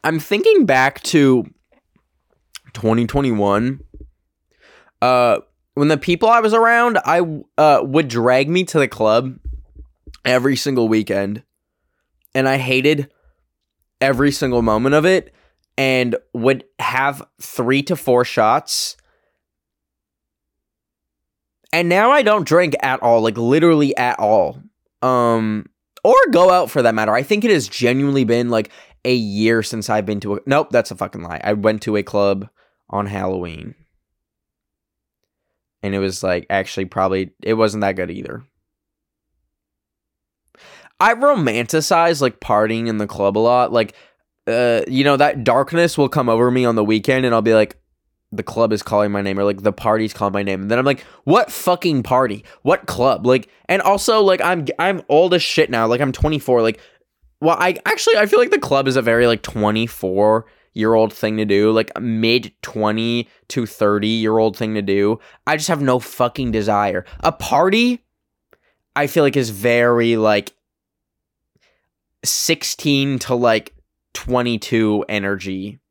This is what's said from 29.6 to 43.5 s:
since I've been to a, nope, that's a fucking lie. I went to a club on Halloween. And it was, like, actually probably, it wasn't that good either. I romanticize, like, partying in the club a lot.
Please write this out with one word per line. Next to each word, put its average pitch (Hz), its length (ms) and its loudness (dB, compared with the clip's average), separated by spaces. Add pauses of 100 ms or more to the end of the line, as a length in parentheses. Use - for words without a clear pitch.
since 110 260 -8
I've 107 160 -2
been 101 140 -6
to 101 160 -6
a, - 100 -8
nope, 143 240 0
that's 117 220 0
a - 20 -12
fucking 90 280 -10
lie. 85 200 -12
I 107 120 -2
went 107 280 -2
to 107 140 -4
a 101 80 -2
club 101 440 -2 (400)
on 101 180 -6
Halloween. 92 680 -8 (2000)
And 101 120 -6
it 98 40 -2
was, 95 240 -4
like, 90 280 -2
actually 98 340 -4
probably, 95 480 -4 (100)
it 110 120 -2
wasn't 107 260 0
that 98 160 -2
good 87 160 -8
either. 113 320 -14 (2500)
I 220 140 4
romanticize, 160 1040 0
like, 127 180 0
partying 113 480 0
in 110 120 -4
the 104 100 -4
club 101 280 -2
a 113 40 0
lot. 120 320 2